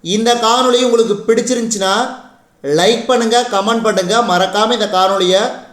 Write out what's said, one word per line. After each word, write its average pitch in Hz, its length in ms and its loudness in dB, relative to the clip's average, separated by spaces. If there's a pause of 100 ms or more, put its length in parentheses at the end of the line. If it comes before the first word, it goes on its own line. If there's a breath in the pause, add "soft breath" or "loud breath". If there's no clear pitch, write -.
(160)
இந்த 226 140 0 (140)
காணொளி 247 440 2
உங்களுக்கு 226 280 2 (120)
பிடிச்சிருந்துச்சுன்னா 226 680 0 (840)
லைக் 220 300 2
பண்ணுங்க, 233 280 2 (160)
கமெண்ட் 220 320 0
பண்ணுங்க, 190 300 0 (160)
மறக்காம 208 460 0
இந்த 208 100 -2 (100)
காணொளியை 190 440 2 (320)